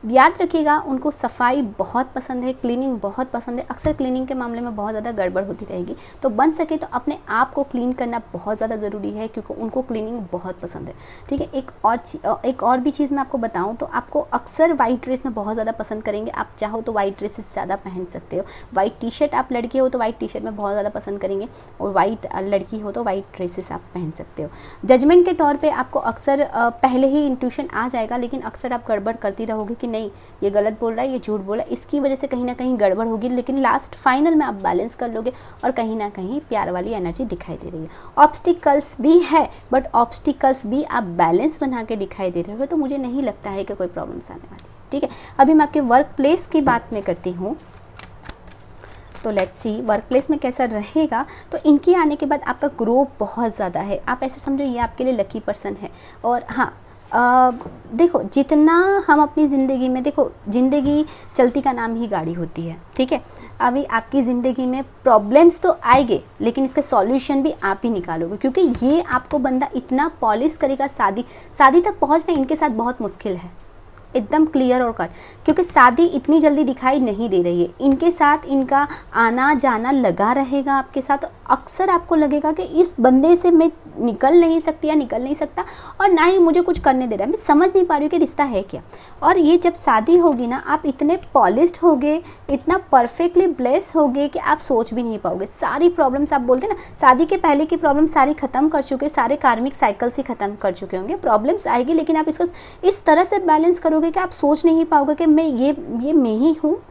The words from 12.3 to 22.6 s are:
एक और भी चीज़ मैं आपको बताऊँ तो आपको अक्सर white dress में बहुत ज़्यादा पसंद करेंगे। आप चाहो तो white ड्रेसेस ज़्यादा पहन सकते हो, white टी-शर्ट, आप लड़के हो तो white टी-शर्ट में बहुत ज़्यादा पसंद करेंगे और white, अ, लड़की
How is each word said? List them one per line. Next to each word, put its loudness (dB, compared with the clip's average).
एक -4
और 2
भी -2
चीज़ -4
मैं -2
आपको -6
बताऊँ -4
तो -8
आपको -4
अक्सर 0
white 0
dress -6
में -6
बहुत -6
ज़्यादा -4
पसंद -10
करेंगे। -6
आप -8
चाहो -6
तो -8
white -2
ड्रेसेस -10
ज़्यादा -6
पहन -10
सकते -12
हो, -6
white -2
टी-शर्ट, -4
आप -2
लड़के -4
हो 2
तो -4
white -4
टी-शर्ट -8
में -10
बहुत -4
ज़्यादा -2
पसंद -10
करेंगे -6
और -4
white, -2
अ, -6
लड़की -4